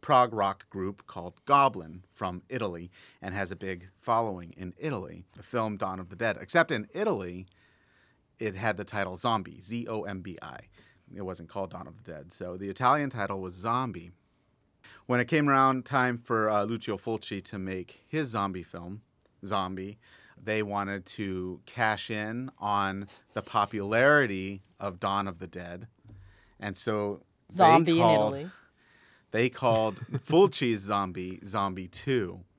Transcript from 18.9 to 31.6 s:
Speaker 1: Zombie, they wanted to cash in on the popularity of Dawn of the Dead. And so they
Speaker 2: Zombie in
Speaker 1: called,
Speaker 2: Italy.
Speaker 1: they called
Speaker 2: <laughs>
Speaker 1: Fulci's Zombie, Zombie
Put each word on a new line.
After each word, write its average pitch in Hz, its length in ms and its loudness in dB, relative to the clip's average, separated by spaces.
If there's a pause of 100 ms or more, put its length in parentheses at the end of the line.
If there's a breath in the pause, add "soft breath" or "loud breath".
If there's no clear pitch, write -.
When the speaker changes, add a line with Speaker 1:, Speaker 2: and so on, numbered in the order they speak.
Speaker 1:
Zombie, 95 520 -4 (440 soft breath)
they 107 220 0
wanted 101 420 -4 (120)
to 92 480 -6
cash 110 460 -2
in 113 480 -4
on 101 480 -2 (260 soft breath)
the 107 80 -4
popularity 104 1200 2 (180)
of 92 200 -6
Dawn 98 280 0
of 87 120 -8
the 90 80 -10
Dead. 87 400 -12 (720 soft breath)
And 101 180 -6
so 104 440 -2 (280)
they - 80 -10
Speaker 2:
Zombie 165 360 8
in 165 60 6
Speaker 1:
called, 107 360 6
Speaker 2:
Italy. 156 160 -8 (800 soft breath)
Speaker 1:
they 117 180 2
called 110 460 2
Speaker 2:
<laughs> - 320 -8
Speaker 1:
Fulci's 147 540 4
Zombie, 92 640 -4
Zombie 98 420 -4